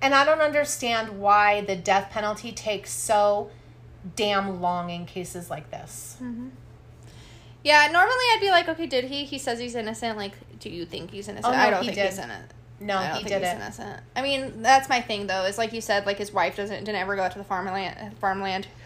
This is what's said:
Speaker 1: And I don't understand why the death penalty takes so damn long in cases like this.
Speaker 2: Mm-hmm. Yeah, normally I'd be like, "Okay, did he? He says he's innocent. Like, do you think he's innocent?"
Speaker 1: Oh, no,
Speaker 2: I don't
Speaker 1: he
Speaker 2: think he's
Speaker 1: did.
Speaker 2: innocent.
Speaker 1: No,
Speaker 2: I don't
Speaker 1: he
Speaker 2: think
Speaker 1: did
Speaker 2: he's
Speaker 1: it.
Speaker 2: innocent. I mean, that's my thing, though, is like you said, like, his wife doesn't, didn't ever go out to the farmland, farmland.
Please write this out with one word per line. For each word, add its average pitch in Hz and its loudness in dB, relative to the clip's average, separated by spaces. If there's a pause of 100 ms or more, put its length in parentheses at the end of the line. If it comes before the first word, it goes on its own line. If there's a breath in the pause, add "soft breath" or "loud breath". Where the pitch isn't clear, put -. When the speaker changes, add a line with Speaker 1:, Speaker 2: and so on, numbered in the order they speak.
Speaker 1:
And 269 4
I 277 6
don't 311 4
understand 240 0
why 208 6
the 190 -2
death 196 2
penalty 214 -4
takes 208 -6
so 208 2 (640 loud breath)
damn 196 0
long 175 -2
in 175 -10
cases 175 -10
like 156 -10
this. - -14
Speaker 2:
Mm-hmm. 247 -10 (1160 loud breath)
Yeah, 294 8
normally 466 4
I'd 427 4
be 392 2
like, 349 6
"Okay, 320 -4
did 254 0
he? 285 -6
He 277 -8
says 240 -4
he's 240 -8
innocent. 226 -6
Like, 202 -8 (260)
do - -14
you 170 -10
think - -12
he's 202 -12
innocent?" 214 -2
Speaker 1:
Oh, - 2
no, - 4
Speaker 2:
I 214 6
don't 190 2
Speaker 1:
he 220 -2
Speaker 2:
think 196 -2
he's 185 -4
Speaker 1:
did. 165 -8
Speaker 2:
innocent. 107 -12 (300)
Speaker 1:
No, 202 -4
Speaker 2:
I 190 0
don't 151 -4
Speaker 1:
he 220 -6
Speaker 2:
think 208 -10
Speaker 1:
did 196 0
Speaker 2:
he's 180 -2
Speaker 1:
it. - -6
Speaker 2:
innocent. 220 -12 (160)
I 247 -2
mean, 269 -4
that's 269 6
my 254 2
thing, 208 -4
though, 190 0
is 196 -2
like 226 -2
you 226 -6
said, 202 0
like, 196 -2
his 202 -8
wife 185 0
doesn't, 202 -6
didn't 208 -4
ever 196 -2
go 196 0
out 180 0
to 202 -12
the 196 -12
farmland, 190 -6
farmland. 196 -2 (200)